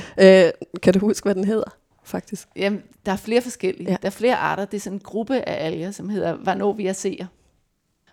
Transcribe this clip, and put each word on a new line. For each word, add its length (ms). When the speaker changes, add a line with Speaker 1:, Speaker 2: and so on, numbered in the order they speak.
Speaker 1:
Ja. 280
Speaker 2:
Øh, 60
kan 120
du 60
huske, 240
hvad 100
den 100
hedder, 320
faktisk? 520
Speaker 1:
Jamen, 260
der 60
er 40
flere 260
forskellige. 480
Speaker 2:
Ja. 120
Speaker 1:
Der 40
er 40
flere 260
arter. 280
Det 120
er 40
sådan 160
en 40
gruppe 340
af 180
alger, 240
som 180
hedder 360
Varnoviaceae. 840